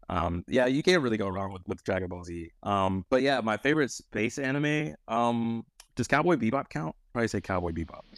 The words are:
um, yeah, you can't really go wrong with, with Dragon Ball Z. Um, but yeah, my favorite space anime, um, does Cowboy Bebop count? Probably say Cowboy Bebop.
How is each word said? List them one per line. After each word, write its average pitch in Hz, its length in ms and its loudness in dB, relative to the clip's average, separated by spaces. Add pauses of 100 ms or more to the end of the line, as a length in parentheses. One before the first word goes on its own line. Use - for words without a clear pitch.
um, 87 380 0
yeah, 123 180 4
you 131 160 2
can't 175 220 4
really 110 140 0
go 101 120 -2
wrong 95 240 -6
with, 95 140 -14
with 98 160 -6
Dragon 92 260 -2
Ball 90 140 -10
Z. 85 260 -10 (140)
Um, 95 460 2
but 131 120 4
yeah, 135 180 2
my 110 160 0
favorite 139 360 2
space - 480 -4
anime, 147 560 -2 (120)
um, 117 560 0 (320)
does 120 120 -2
Cowboy 160 280 4
Bebop 117 340 -2
count? 156 260 -8 (180)
Probably 117 140 0
say 104 140 -2
Cowboy 87 300 -2
Bebop. 82 300 -8 (160)